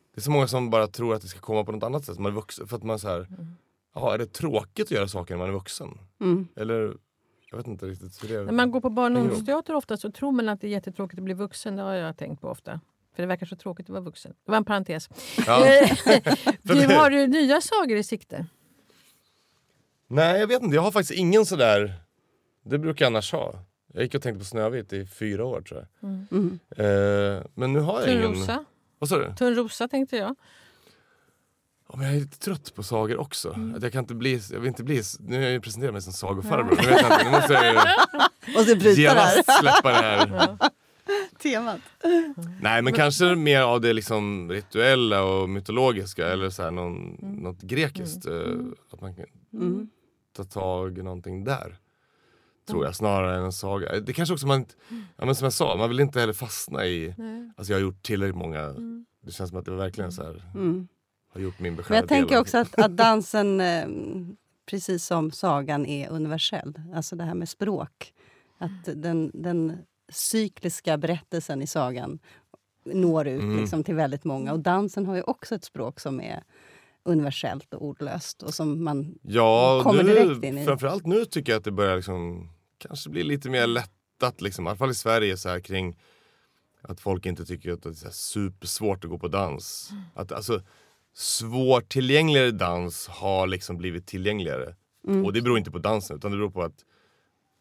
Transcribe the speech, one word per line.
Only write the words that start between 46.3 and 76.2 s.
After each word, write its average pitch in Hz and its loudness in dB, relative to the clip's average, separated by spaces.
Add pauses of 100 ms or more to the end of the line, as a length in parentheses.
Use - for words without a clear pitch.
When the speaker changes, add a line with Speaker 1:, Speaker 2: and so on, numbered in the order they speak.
Speaker 1:
så 95 -10
här 82 -4
någon, 87 -8
Speaker 2:
Mm. 196 -12
Speaker 1:
något 90 -10
grekiskt, 156 -6
Speaker 2:
Mm. 85 -6
Speaker 1:
eh, 85 -6
Speaker 2:
Mm. - -8 (160)
Speaker 1:
att - -20
man 95 -14
kan 87 -16 (280)
Speaker 3:
Mm. 208 -6 (440)
Speaker 1:
ta 101 -12
tag 92 -6
i 92 -12
någonting 92 -10
där. 110 -6 (920)
Tror 80 -2
Speaker 2:
Ja. 67 -2
Speaker 1:
jag, 90 -8
snarare 95 0
än 90 -4
en 92 -4
saga. 98 -6
Det 107 -8
kanske 165 -4
också 139 -6
man 135 2
inte, 127 -10 (160)
Speaker 2:
Mm. 226 -14 (140)
Speaker 1:
ja, - -8
men 131 0
som 135 -8
jag 123 -2
sa, 131 0
man 113 0
vill 123 -2
inte 139 0
heller 110 0
fastna - -8
i, 87 -6
Speaker 2:
Nej. 226 -16
Speaker 1:
alltså, 98 -6
jag 98 0
har 98 0
gjort 95 -6
tillräckligt 98 -4
många, 82 -8
Speaker 2:
Mm. 233 -12 (160)
Speaker 1:
det 92 -18
känns 90 -10
som 90 -10
att 87 -12
det 95 -10
var 92 -8
verkligen 95 -6
Speaker 2:
Mm. - -10
Speaker 1:
så 90 -12
här, 82 -16
Speaker 3:
Mm. 180 -4 (460)
Speaker 1:
har 92 -10
gjort 95 -8
min 90 -6
Speaker 3:
Men 80 -10
Speaker 1:
beskärda 214 0
Speaker 3:
jag 220 0
tänker 277 2
Speaker 1:
del 262 4
av 233 4
Speaker 3:
också 254 0
att, 233 0
att 202 4
dansen, 208 2
eh, 170 0 (800)
precis 185 -6
som 156 -2
sagan, 143 -2
är 139 -6
universell. 156 -4 (220)
Alltså 165 -8
det 170 -8
här 170 -6
med 170 -6
språk. - -8 (440)
Att 175 -10
Speaker 2:
Mm. 151 -8
Speaker 3:
den, 165 -2
den 165 -4 (360)
cykliska - -2
berättelsen 160 -6
i 147 -6
sagan 135 -4 (640)
når 170 2
ut, 135 -4
Speaker 1:
Mm. 104 -2
Speaker 3:
liksom, 156 -2
till 170 -4
väldigt 143 -2
många. 139 -6
Och 165 -4
dansen 190 0
har 190 -4
ju 180 -4
också - -6
ett 180 -8
språk 131 -10
som 135 -8